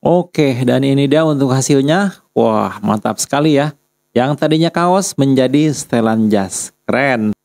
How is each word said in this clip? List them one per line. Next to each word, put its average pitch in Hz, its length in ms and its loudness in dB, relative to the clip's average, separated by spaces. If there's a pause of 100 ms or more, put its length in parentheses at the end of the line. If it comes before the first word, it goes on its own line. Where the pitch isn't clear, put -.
Oke, 151 560 0
dan 127 240 0
ini 139 240 0
dia 156 160 2
untuk 139 240 0
hasilnya. 143 640 0 (240)
Wah, 107 480 0
mantap 107 320 -2
sekali 147 400 0
ya. 147 160 -2 (400)
Yang 135 240 0
tadinya 160 320 0
kaos 180 480 -2
menjadi 135 560 2
setelan 110 560 0
jas. 98 400 -2 (160)
Keren. 120 480 -2 (120)